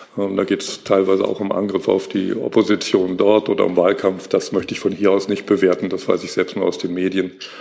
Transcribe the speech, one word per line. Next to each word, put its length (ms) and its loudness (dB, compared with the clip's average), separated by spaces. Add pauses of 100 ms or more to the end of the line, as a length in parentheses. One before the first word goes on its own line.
(160)
Ähm, 200 -4
da 80 0
geht's 400 -4
teilweise 400 2
auch 160 -2
um 100 -2
Angriff 380 -2
auf 200 0
die 280 -2
Opposition 800 0
dort 320 4
oder 160 2
um 120 0
Wahlkampf. 520 0
Das 240 0
möchte 220 -2
ich 60 -8
von 120 0
hier 180 2
aus 180 2
nicht 180 -4
bewerten. 420 2
Das 180 -6
weiß 160 0
ich 100 -10
selbst 240 -2
nur 100 0
aus 120 -2
den 160 -4
Medien. 380 -2 (280)